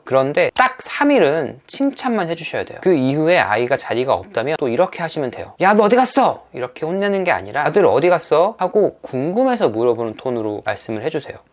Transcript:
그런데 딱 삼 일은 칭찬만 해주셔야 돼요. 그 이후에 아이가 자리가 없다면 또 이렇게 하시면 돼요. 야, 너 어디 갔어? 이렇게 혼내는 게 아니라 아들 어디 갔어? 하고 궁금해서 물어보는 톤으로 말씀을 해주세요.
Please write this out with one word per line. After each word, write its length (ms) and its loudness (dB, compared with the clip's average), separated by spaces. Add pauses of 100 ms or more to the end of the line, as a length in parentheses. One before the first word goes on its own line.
그런데 500 2
딱 240 2
삼 320 -2
일은 560 2
칭찬만 640 -4
해주셔야 340 -6
돼요. 180 -12
그 120 4
이후에 440 2
아이가 380 0
자리가 380 -2
없다면 440 -4
또 100 -2
이렇게 340 -2
하시면 280 -4
돼요. 300 -16
야, 140 4
너 100 4
어디 120 4
갔어? 560 2
이렇게 340 -8
혼내는 380 -2
게 80 2
아니라 340 -2
아들 200 4
어디 220 4
갔어? 500 2
하고 440 0
궁금해서 680 -2
물어보는 480 0
톤으로 480 -6
말씀을 400 -6
해주세요. 320 -8 (160)